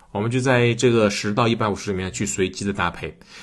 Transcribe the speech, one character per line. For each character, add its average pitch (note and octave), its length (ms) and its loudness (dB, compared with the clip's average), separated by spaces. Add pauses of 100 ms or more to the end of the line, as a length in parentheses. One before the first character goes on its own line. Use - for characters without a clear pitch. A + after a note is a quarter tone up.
(120)
我 G2+ 80 -4
们 A2 100 0
就 B2+ 100 0
在 B2 340 4
这 B2 160 4
个 A2+ 200 4
十 G#2 240 -4
到 A#2 140 2
一 A#2 80 2
百 A2+ 120 0
五 G2 80 0
十 G#2 160 -6
里 F#2 60 -2
面 F#2 140 -4
去 G#2 140 -4
随 F#2+ 240 0
机 - 140 -10
的 G2+ 80 -2
搭 F2+ 180 -2
配， - 280 -10 (260)